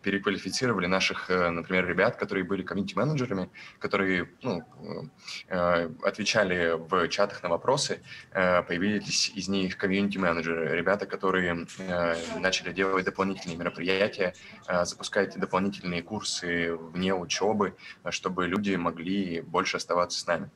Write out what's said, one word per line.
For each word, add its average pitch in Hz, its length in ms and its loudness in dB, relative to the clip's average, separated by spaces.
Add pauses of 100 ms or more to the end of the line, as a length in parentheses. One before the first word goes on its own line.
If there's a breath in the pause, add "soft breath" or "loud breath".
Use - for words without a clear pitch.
переквалифицировали 98 800 0
наших, 92 440 0
э, 90 200 4
например, 87 380 0
ребят, 92 280 4
которые 95 280 -2
были 92 180 -2
комьюнити-менеджерами, 101 880 -2 (300 loud breath)
которые, 95 500 0 (120)
ну, 95 200 -4 (880 loud breath)
э, 87 420 2 (140)
отвечали 92 760 2
в 82 300 2
чатах - 360 0
на 87 60 0
вопросы, 113 520 0 (300 loud breath)
э, 90 320 4
появились 98 720 0
из 92 120 -6
них 95 300 0
комьюнити-менеджеры, 85 1000 2
ребята, 95 300 2
которые, 90 600 0 (120)
э, 87 380 0 (240)
начали 92 320 0
делать 95 340 2
дополнительные 95 520 -2
мероприятия, 90 760 0 (340 loud breath)
э, 87 180 2
запускать - 520 -2
дополнительные 92 640 -2
курсы 85 760 -2
вне 87 380 -2
учебы, 92 600 0 (300 loud breath)
э, 87 80 -4
чтобы 92 360 0
люди 98 280 2
могли 85 680 -2
больше 87 360 0
оставаться 87 420 0
с - 60 -8
нами. 82 300 0